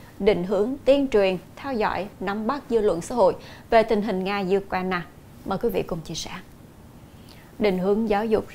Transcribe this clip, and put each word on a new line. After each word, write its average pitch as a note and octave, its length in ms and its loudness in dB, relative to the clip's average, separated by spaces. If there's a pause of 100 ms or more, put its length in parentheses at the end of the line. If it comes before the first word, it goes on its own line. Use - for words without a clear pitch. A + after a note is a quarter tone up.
(180)
Định F#3+ 260 2
hướng G#3 300 0 (100)
tuyên C4+ 240 4
truyền, F#3+ 300 2 (180)
theo C#4 160 -10
dõi, G#3 340 -2 (140)
nắm G3+ 260 -4
bắt C4+ 240 -4
dư A3+ 100 2
luận G3 200 2
xã B3+ 140 -8
hội G3 200 4 (360)
về A3+ 120 6
tình A3 200 2
hình F#3+ 220 -2
Nga, G3+ 200 -2 (120)
Ukraine. F#3 440 -2 (440)
Mời F#3+ 180 -4
quý A#3+ 60 0
vị F#3 140 -2
cùng E3 180 -6
chia D#3+ 140 -12
sẻ. - 160 -10 (1300)
Định G3 200 0
hướng G3+ 300 0
giáo G#3 160 0
dục A3 200 0 (100)